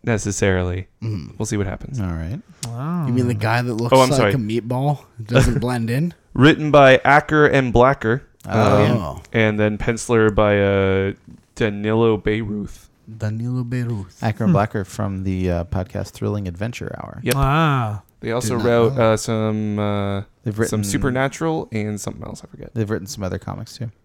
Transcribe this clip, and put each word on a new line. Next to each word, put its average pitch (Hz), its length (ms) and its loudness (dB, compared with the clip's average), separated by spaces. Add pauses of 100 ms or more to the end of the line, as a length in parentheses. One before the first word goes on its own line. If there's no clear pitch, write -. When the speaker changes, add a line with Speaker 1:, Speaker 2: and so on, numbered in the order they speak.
Speaker 1:
necessarily. 92 840 -2 (140)
Speaker 2:
Mm. 107 360 -8
Speaker 1:
We'll 107 80 -6
see 107 100 -4
what 98 100 -2
happens. 131 340 -8
Speaker 3:
All 95 80 -2
right. 82 320 -6 (260)
Speaker 4:
Wow. 143 400 -6
Speaker 2:
You 123 60 -2
mean 123 160 0
the 120 60 -2
guy 110 280 0
that 120 120 -4
looks 117 180 0
Speaker 1:
Oh, 131 80 8
I'm 131 100 6
Speaker 2:
like - 80 2
Speaker 1:
sorry. 104 140 4
Speaker 2:
a - 40 2
meatball? 123 680 -2 (140)
It 110 80 -12
doesn't 120 320 4
Speaker 1:
<laughs> - 20 0
Speaker 2:
blend 120 300 -2
in? 156 240 -2 (200)
Speaker 1:
Written 151 360 4
by 135 340 8
Acker 151 420 4
and 127 260 2
Blacker. 120 500 2 (260)
Speaker 3:
Oh, 104 360 4
Speaker 1:
Um, 104 120 2 (380)
Speaker 2:
yeah. 117 40 2 (100)
Speaker 1:
and 104 120 -2
then 107 180 0
penciler 110 560 2
by, 104 260 4
uh, 98 520 2 (420)
Danilo 110 640 0
Beyruth. 107 680 -6 (320)
Speaker 2:
Danilo 113 460 -4
Beyruth. 120 580 -6
Speaker 3:
Acker 113 220 -2
and 170 80 4
Blacker 101 320 0
from 98 400 -6
the, 92 260 0
uh, 85 140 -2
podcast 95 480 -6
Thrilling 104 360 -6
Adventure 98 540 -8
Hour. - 200 -14
Speaker 1:
Yep. 123 120 0
Speaker 4:
Wow. 135 680 0 (180)
Speaker 1:
They 113 120 -6
also 120 240 -2
Speaker 2:
Did 113 80 -2
not 120 40 4
Speaker 1:
wrote, 117 280 4
Speaker 2:
know. 120 60 2 (100)
Speaker 1:
uh, 107 40 2
some, 107 640 -2
uh, 101 420 -2 (240)
Speaker 3:
They've 107 100 -4
Speaker 1:
some 110 80 -4
Speaker 3:
written 107 220 0
Speaker 1:
Supernatural 135 880 -2
and 107 280 -4
something - 220 -10
else. - 220 -14
I - 40 -20
forget. - 260 -18
Speaker 3:
They've 107 140 -2
written 101 180 -4
some 104 180 -10
other 92 140 -4
comics, 101 380 -12
too. 117 140 -10 (140)